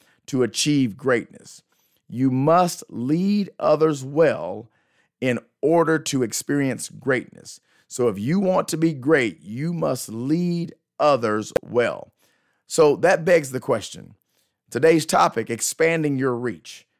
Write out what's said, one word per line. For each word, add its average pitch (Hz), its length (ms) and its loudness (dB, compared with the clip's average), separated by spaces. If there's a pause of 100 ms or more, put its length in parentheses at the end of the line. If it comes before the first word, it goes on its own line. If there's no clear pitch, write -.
(260)
to 127 160 0
achieve 127 540 0
greatness. - 680 -4 (460)
You 131 220 0
must 165 580 2
lead 180 680 -2
others 151 440 2
well 117 680 -2 (500)
in 123 180 0 (220)
order 160 380 2
to 139 240 -2
experience 135 640 -2
greatness. 104 720 -6 (260)
So 123 220 0
if 98 100 -2
you 147 220 0
want 185 280 0
to 165 100 -4
be 160 160 0
great, 127 480 0
you 127 320 -6
must 151 340 -4
lead 160 680 -4 (240)
others 113 540 2 (100)
well. 104 500 -2 (540)
So 151 300 4
that 170 300 2
begs 165 240 2
the 127 100 -6
question. - 540 -6 (560)
Today's 160 340 4
topic, - 460 0
expanding 151 680 0
your 131 180 -2
reach. 117 520 -10 (140)